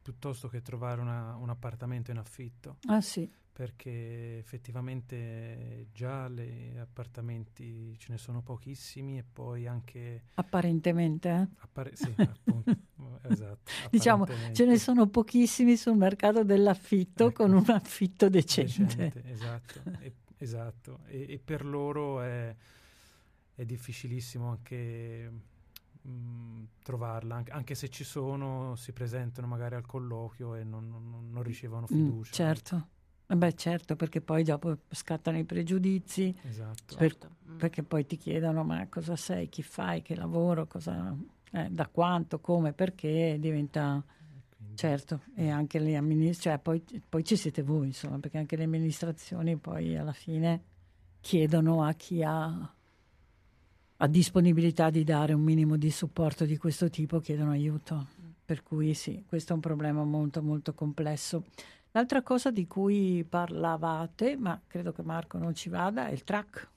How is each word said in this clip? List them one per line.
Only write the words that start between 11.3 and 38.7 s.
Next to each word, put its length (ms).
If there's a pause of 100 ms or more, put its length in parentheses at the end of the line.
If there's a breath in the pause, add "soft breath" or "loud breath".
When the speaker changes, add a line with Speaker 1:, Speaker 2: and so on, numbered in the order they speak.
Speaker 1:
Appare-, 380
sì, 200
appunto. 600
Speaker 2:
<laughs> 100 (360)
Speaker 1:
Esatto, 480 (200 loud breath)
Speaker 2:
Diciamo, 320
Speaker 1:
apparentemente. 320
Speaker 2:
ce 100
ne 140
sono 300
pochissimi 680
sul 200
mercato 480
dell'affitto 840
Speaker 1:
Ecco. 160
Speaker 2:
con 80
un 160
affitto 600
decente. 560
Speaker 1:
Decente, 420
esatto. 560 (180)
E, 120 (260)
esatto. 680
E, 280
e 100
per 200
loro 580
è, 320 (1000 soft breath)
è 100
difficilissimo 880
anche, 800 (760)
mm, 580 (180)
trovarla, 540
anche, 140
anche 240
se 140
ci 160
sono, 720
si 160
presentano 560
magari 260
al 120
colloquio 680
e 100
non, 240
non, 420
non 120
ricevono 500
Speaker 2:
Mm, 40 (100)
Speaker 1:
fiducia. 260
Speaker 2:
certo. 560 (420)
Eh 60
beh, 200
certo, 380
perché 280
poi 200
dopo 360 (100)
scattano 480
i 80
pregiudizi, 880 (100)
Speaker 1:
Esatto. 520
Speaker 2:
per-, 160
Speaker 3:
Certo. 180 (200)
Mm. 80
Speaker 2:
perché 240
poi 240
ti 100
chiedono: 480
"Ma 240